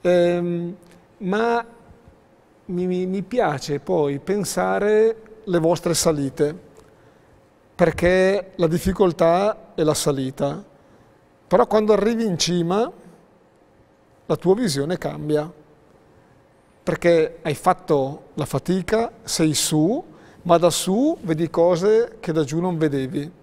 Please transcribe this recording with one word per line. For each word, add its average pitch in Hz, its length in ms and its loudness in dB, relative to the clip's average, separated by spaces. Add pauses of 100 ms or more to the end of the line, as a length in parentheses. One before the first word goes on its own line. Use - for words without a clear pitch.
Ehm, 175 720 0 (420)
ma 226 460 -2 (1000)
mi, 180 200 -4
mi, 180 200 -2
mi 190 160 -4
piace 151 580 -4
poi 147 380 -2
pensare 202 1040 0 (220)
le 175 140 0
vostre 165 360 0
salite, 147 640 -2 (1160)
perché 185 800 2
la 175 100 0
difficoltà 180 1080 0
è 170 80 -2
la 151 120 2
salita, 143 680 -4 (840)
però 226 200 4
quando 214 260 2
arrivi 226 320 2
in 180 140 -2
cima 180 520 0 (1400)
la 156 100 0
tua 185 180 2
visione 165 420 -2
cambia, 151 540 -4 (1300)
perché 170 600 2
hai 156 120 -2
fatto 147 800 0
la 151 120 -4
fatica, 190 680 -2 (100)
sei 156 320 0
su, 170 480 0 (400)
ma 170 140 4
da 170 140 4
su 247 520 0
vedi 160 280 -2
cose 185 720 2
che 165 120 -6
da 156 120 0
giù 151 160 -4
non 180 180 -4
vedevi. 143 520 -2 (120)